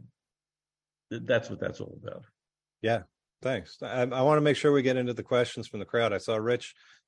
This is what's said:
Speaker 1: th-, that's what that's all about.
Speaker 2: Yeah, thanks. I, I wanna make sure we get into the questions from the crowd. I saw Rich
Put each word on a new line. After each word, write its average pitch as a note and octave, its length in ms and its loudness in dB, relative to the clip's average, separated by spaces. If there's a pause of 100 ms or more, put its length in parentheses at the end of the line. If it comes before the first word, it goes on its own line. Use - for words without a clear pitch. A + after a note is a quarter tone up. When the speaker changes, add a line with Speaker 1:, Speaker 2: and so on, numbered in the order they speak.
(1120)
Speaker 1:
th-, A#2 140 -8
that's A#2 240 2
what F#2+ 100 -10
that's - 220 -6
all - 220 -12
about. - 200 -12 (580)
Speaker 2:
Yeah, A2 200 0 (400)
thanks. A#2+ 420 -6
I, B2 200 -2
I B2+ 180 0
wanna D3+ 200 6
make D3 160 4
sure D3+ 140 4
we C#3+ 100 6
get B2+ 160 2
into B2 160 -2
the A#2+ 100 -6
questions B2 440 0
from G#2+ 120 -12
the G2+ 60 -8
crowd. A2+ 280 0
I G2 60 -2
saw A2 180 -2
Rich A#2+ 360 -2 (340)